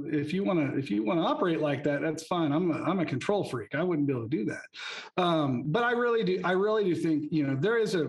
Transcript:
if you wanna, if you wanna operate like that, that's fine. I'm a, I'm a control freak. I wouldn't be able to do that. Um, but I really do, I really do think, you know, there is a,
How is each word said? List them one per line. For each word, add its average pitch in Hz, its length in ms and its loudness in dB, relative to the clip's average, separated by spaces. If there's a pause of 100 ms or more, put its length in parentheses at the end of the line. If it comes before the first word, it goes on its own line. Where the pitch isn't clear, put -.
if 147 260 -2
you 196 120 0
wanna, 160 320 0
if 135 140 -4
you 208 140 0
wanna 180 180 0
operate 202 380 0
like 143 240 0
that, 147 160 0
that's 156 260 -4
fine. 165 260 0
I'm 170 180 2
a, 120 140 -2
I'm 180 160 0
a - 40 0
control 185 400 0
freak. 113 300 -8
I 151 80 0
wouldn't 160 240 0
be 139 80 2
able 117 80 -4
to 113 60 -6
do 190 180 -2
that. - 760 -6
Um, 151 440 2
but 190 160 2
I 240 100 2
really 233 320 2
do, 185 180 0
I 175 100 0
really 208 320 2
do 175 100 2
think, 156 360 0
you 151 160 2
know, 135 80 0
there 196 220 2
is 208 180 0
a, 156 140 2